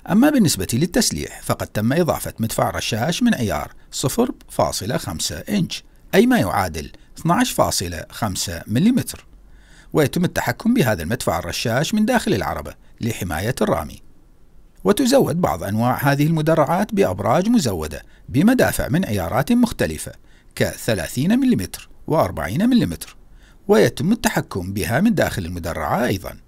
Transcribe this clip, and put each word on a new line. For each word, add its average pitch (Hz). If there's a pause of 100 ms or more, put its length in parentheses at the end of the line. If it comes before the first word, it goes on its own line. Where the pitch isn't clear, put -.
(100)
أما 240
بالنسبة 170
للتسليح، 127
فقد -
تم 107
إضافة 143
مدفع 110
رشاش 127
من 233
عيار 90 (180)
صفر 240 (160)
فاصلة -
خمسة 82
إنش، - (300)
أي 208
ما 254
يعادل 87 (280)
اثناعش 233
فاصلة 85
خمسة 92
مليمتر، 190 (680)
ويتم 160
التحكم -
بهذا 110
المدفع 92
الرشاش 113
من 208
داخل 226
العربة - (260)
لحماية 101
الرامي. 82 (840)
وتزود 202
بعض 82
أنواع 117
هذه 143
المدرعات 160
بأبراج 120
مزودة 95 (260)
بمدافع 139
من 170
عيارات 104
مختلفة 104 (420)
كثلاثين 120
مليمتر 214 (180)
وأربعين 113
مليمتر، 156 (520)
ويتم 196
التحكم -
بها 101
من 220
داخل 101
المدرعة 85
أيضًا. - (120)